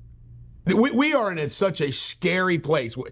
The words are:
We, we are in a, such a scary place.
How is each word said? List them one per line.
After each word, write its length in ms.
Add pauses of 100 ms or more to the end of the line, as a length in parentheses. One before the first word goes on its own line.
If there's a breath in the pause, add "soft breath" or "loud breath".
(680)
We, 240
we 240
are 160
in 80
a, 100
such 320
a 120
scary 680
place. 380 (160)